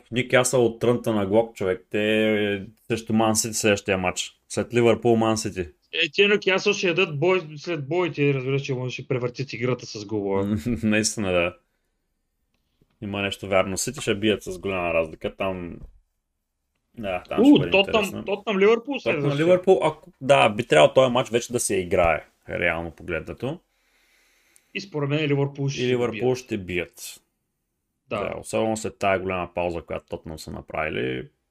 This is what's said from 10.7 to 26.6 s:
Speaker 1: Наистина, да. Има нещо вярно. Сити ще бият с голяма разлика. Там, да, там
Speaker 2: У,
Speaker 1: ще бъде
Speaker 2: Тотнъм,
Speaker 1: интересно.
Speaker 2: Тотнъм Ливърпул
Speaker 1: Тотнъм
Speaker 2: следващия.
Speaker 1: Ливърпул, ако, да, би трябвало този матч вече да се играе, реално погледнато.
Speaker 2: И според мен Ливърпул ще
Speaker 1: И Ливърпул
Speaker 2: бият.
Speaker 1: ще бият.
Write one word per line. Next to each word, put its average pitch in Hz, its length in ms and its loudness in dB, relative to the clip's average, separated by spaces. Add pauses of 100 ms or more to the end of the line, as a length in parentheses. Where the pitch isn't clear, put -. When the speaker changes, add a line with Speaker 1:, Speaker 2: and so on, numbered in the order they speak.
Speaker 1:
Наистина, 107 480 0
да. 87 260 0 (1400)
Има 101 200 -4
нещо 98 260 -6
вярно. 95 300 2
Сити - 240 -6
ще 113 140 0
бият 104 280 0
с 92 160 -10
голяма 90 340 -2
разлика. 82 420 -2
Там, 92 440 -6 (1160)
да, 95 320 -4
там - 120 0
Speaker 2:
У, 240 40 6
Speaker 1:
ще 285 140 10
бъде 87 120 -2
Speaker 2:
Тотнъм, 196 320 2
Speaker 1:
интересно. 175 220 -8
Speaker 2:
Тотнъм 196 340 -4
Ливърпул 226 360 2
Speaker 1:
Тотнъм 233 40 -6
Speaker 2:
следващия. 147 460 0
Speaker 1:
Ливърпул, 180 380 6
ако, - 280 -2 (100)
да, 135 280 6
би 107 180 -4
трябвало 151 260 8
този 131 180 6
матч 120 180 0
вече 113 240 -2
да 123 60 0
се - 160 -2
играе, 87 500 2 (240)
реално 85 420 -2
погледнато. 85 680 -8 (1120)
Speaker 2:
И 196 80 -10
според 147 280 -6
мен 151 180 0
Ливърпул 139 420 0
ще 135 140 -4
Speaker 1:
И 123 40 0
Ливърпул 120 460 0
Speaker 2:
бият. 120 40 -2
Speaker 1:
ще - 200 -8
бият. 90 640 -8 (880)